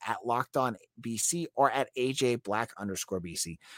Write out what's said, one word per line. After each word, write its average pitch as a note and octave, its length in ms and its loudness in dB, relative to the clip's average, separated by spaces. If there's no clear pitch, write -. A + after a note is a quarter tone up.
at A2 200 -4
Locked A#2+ 320 0
On B2 180 2
B A#2 180 -4
C E3+ 380 0
or C3+ 160 6
at C3+ 240 0
A C3 160 0
J B2+ 240 4
Black A2 420 -2
underscore F#2+ 440 -4
B E2+ 140 -8
C. E2+ 220 -6